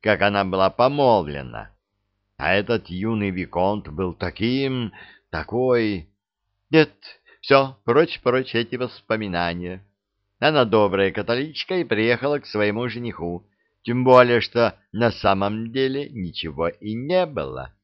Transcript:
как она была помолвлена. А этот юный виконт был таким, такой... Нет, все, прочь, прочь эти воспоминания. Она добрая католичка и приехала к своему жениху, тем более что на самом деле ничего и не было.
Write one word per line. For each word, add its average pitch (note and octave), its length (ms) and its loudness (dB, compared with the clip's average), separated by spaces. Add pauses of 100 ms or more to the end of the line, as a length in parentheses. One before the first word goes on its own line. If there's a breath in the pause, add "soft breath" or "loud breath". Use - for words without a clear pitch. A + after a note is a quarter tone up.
как G#2 220 2
она G2+ 220 2
была F#2+ 260 2
помолвлена. F2+ 1000 0 (680)
А D#2 180 -2
этот G#2 340 -2
юный G2+ 420 -2
виконт F#2 580 -4
был E2+ 260 -6
таким, B2 800 -4 (380 loud breath)
такой... A2 800 -2 (640)
Нет, D#3 200 6 (500 soft breath)
все, C3+ 440 2
прочь, D3 360 2
прочь C3 340 0
эти A#2 220 -2
воспоминания. F#2 1080 -4 (540)
Она C#3+ 240 4
добрая G2 480 2
католичка C3+ 640 -4
и F3 80 -2
приехала A#2+ 540 0
к C#3 80 -12
своему G#2+ 420 -2
жениху, G#2+ 580 -8 (360)
тем B2 220 -2
более B2 360 8
что A#2 340 0 (160)
на A2 220 0
самом G2+ 580 -2
деле C3+ 380 -4
ничего E2 600 -6
и G#2+ 260 -8
не E3 320 0
было. C2+ 460 -8 (120)